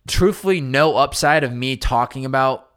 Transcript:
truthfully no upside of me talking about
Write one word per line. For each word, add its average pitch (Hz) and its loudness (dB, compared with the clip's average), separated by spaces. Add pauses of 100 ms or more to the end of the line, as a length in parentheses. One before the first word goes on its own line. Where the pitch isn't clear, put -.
truthfully 190 0
no 139 2
upside 147 2
of 123 -4
me 127 -4
talking 127 -2
about 131 -2